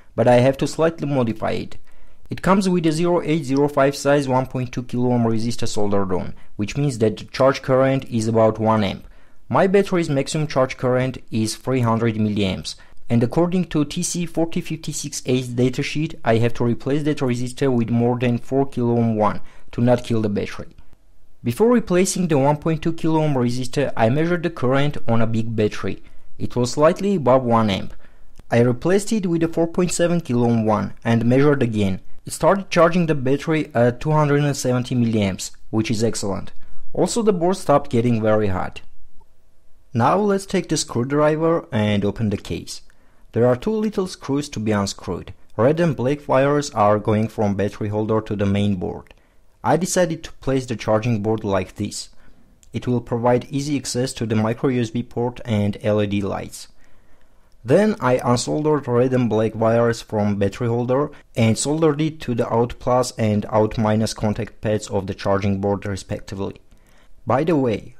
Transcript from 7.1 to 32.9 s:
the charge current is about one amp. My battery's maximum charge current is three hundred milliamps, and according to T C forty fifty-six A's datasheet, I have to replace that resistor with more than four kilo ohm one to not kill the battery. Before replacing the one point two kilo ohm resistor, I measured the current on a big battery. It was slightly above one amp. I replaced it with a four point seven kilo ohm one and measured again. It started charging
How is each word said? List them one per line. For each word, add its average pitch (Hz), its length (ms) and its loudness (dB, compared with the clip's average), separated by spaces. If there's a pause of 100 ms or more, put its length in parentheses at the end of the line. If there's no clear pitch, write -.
the - 100 -14
charge 135 360 2
current 135 440 2
is 113 220 -2
about 110 320 4
one 110 240 2
amp. - 240 -4 (400)
My 147 200 2
battery's 185 420 2
maximum 147 380 -2
charge 131 300 0
current 127 420 0 (120)
is 110 240 -2
three 131 260 -2
hundred 113 340 2
milliamps, 101 600 -2 (340)
and 120 140 4
according 170 420 0
to 147 200 -2
T 175 180 -6
C 180 220 -4
forty 165 340 -2
fifty-six 151 640 -8
A's 127 220 0
datasheet, 131 680 -2 (100)
I 117 120 4
have 117 180 2
to 120 100 0
replace 131 380 -2
that 147 160 -2
resistor 123 520 -2
with 117 180 2
more 120 300 2
than 120 200 0
four 135 280 0
kilo 120 300 0
ohm 117 180 2
one 104 240 2 (320)
to - 80 -6
not 120 240 4
kill 113 180 0
the 110 60 0
battery. - 480 -6 (680)
Before 202 280 2
replacing 185 560 2
the 151 100 2
one 143 200 4
point 160 240 -2
two 165 100 0
kilo 160 300 0
ohm 151 140 2
resistor, 123 600 0
I 117 140 4
measured 160 340 0
the 170 60 -2
current 139 480 2 (100)
on 113 140 6
a 110 60 6
big 113 280 0
battery. 104 480 -2 (340)
It - 200 -2
was 123 160 0
slightly 185 420 2
above 131 280 4
one 113 260 4
amp. - 240 -2 (580)
I 117 100 4
replaced 165 520 2
it 190 140 0
with 170 160 2
a 160 40 2
four 165 200 0
point 170 240 0
seven 170 300 2
kilo 120 260 2
ohm 113 180 2
one 104 280 0 (100)
and 117 220 2
measured 135 380 6
again. 104 380 0 (240)
It - 80 -10
started 190 360 2
charging 170 360 4